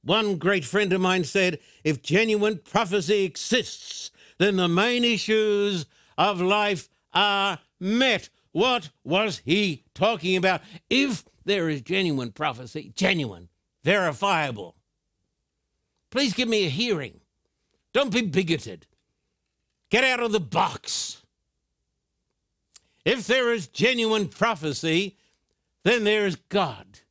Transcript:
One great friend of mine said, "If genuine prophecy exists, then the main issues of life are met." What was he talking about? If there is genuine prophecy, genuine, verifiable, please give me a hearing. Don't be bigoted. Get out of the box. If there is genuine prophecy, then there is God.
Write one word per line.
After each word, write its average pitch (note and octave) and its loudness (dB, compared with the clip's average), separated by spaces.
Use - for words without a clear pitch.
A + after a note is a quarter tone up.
One G3+ 0
great F3+ 0
friend F#3 0
of F#3+ 0
mine F#3 2
said, F3+ 0
"If D#3 -2
genuine G#3+ 2
prophecy G3 0
exists, - -6
then G3 2
the F3+ 2
main A#3 2
issues G#3 0
of F#3 2
life G3+ 0
are G3 0
met." A3+ 0
What G#3 0
was F#3 -2
he F3+ 0
talking F#3 0
about? F3+ 2
If B3+ 0
there F#3 0
is D3 -4
genuine D3 -2
prophecy, B2+ -6
genuine, C3 -2
verifiable, D#3 0
please B3+ 0
give A#3 -2
me G#3+ 2
a D3+ -2
hearing. D#3+ -4
Don't B3+ 2
be A#3+ 2
bigoted. D#3+ -2
Get A#3+ 2
out B3+ 2
of A#3 0
the G#3 2
box. - -4
If A3 0
there A#3+ 2
is G3 -4
genuine A3 0
prophecy, E3 -2
then A#3 2
there G#3 2
is E3 -2
God. - -4